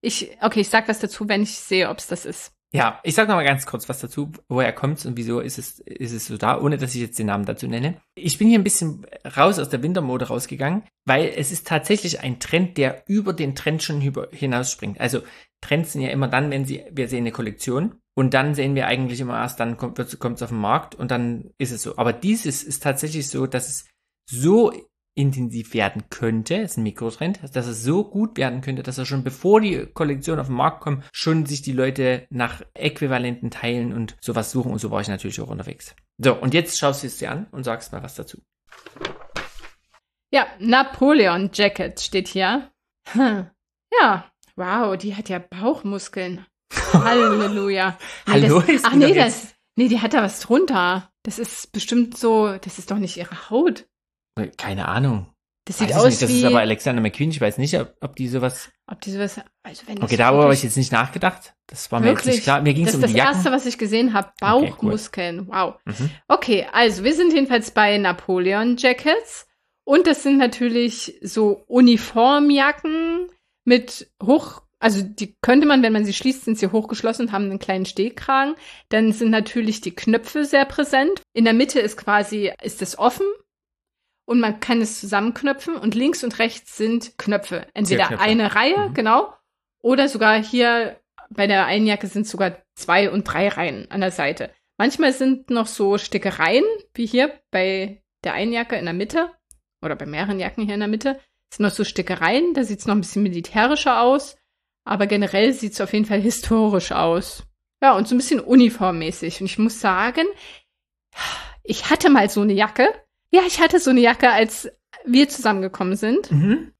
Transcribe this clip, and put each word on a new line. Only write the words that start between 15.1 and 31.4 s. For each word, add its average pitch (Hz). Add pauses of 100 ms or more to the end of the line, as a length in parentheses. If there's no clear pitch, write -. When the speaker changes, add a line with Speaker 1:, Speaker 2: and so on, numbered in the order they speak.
Speaker 2:
Trends 160
sind 143
ja 131
immer 135
dann, 139
wenn 139
sie, 135
wir 131
sehen 123
eine 117
Kollektion 127 (200)
und 135
dann 139
sehen 139
wir 135
eigentlich 123
immer 120
erst, 120
dann 117
kommt, 120
wird's, 123
kommt's 120
auf 113
den 117
Markt 107
und 127
dann 120
ist 123
es 113
so. -
Aber 117
dieses 175
ist -
tatsächlich 151
so, 131
dass 127
es - (440)
so 175 (440)
intensiv 123
werden 107
könnte, 113
ist 208
ein 113
Mikrotrend, 117 (120)
dass 120
es 110
so 170
gut 220
werden 131
könnte, 131
dass 127
er 127
schon 135
bevor 180
die 196
Kollektion 147
auf 139
den 131
Markt 139
kommt, 139
schon 160